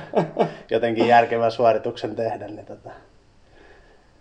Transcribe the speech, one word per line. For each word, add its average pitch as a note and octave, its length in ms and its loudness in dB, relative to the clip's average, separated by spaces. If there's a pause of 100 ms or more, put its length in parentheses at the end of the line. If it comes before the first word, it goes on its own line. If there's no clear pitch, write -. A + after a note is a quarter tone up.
(380)
<laughs> - 340 -4
jotenkin A#2 360 0
järkevän A#2 440 4
suorituksen A2+ 640 0
tehdä, A2 320 -6
niin G#2 180 -16
tota, - 240 -18 (1300)